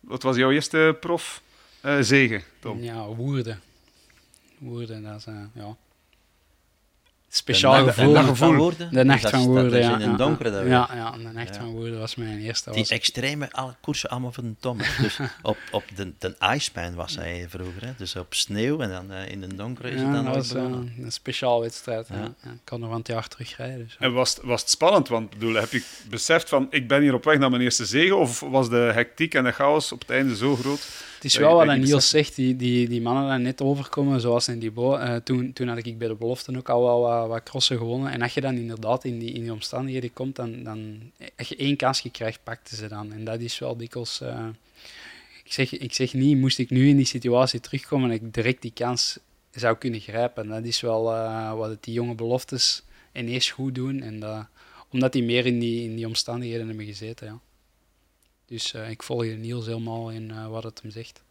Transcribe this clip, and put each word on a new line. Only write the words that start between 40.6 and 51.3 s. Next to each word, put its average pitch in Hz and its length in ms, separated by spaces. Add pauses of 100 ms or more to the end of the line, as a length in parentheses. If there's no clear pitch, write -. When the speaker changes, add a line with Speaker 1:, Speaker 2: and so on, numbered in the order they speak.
Speaker 2:
dan, 110 480 (260)
als 117 120
je - 80
één 139 200
kansje 131 340
krijgt, 110 320
pakten - 340
ze 107 120
dan. 107 240
En 110 120
dat 113 160
is 117 180
wel 127 180
dikwijls, 117 440
eh, 120 260 (1000)
ik - 80
zeg, 135 200
ik 131 220
zeg 127 180
niet, 135 240
moest 131 220
ik 123 120
nu 127 180
in 143 80
die 135 100
situatie 123 540
terugkomen, 135 480
dat 113 120
ik 110 140
direct 120 280
die 117 120
kans 120 440 (320)
zou 113 260
kunnen 113 240
grijpen. 110 480
Dat 110 160
is 117 160
wel, 113 340
eh, 110 400